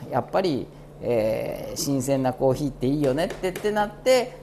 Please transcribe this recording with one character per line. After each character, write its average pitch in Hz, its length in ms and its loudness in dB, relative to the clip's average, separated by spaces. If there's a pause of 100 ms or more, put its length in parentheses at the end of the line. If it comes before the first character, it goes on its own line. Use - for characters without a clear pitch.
や 131 120 0
っ - 80 -4
ぱ 180 100 0
り、 151 280 0 (340)
え 113 720 0
ー、 120 40 -10
新 139 240 0
鮮 131 220 2
な 127 80 2
コ 135 200 4
ー - 20 6
ヒ 143 120 -2
ー 139 40 0
っ - 20 -8
て 123 160 -2
い 139 80 2
い 151 60 0
よ 135 120 4
ね 160 120 0
っ - 20 -2
て、 185 220 -4
っ - 40 -6
て 208 180 -2
な 208 140 2
っ 202 120 -8
て、 254 460 2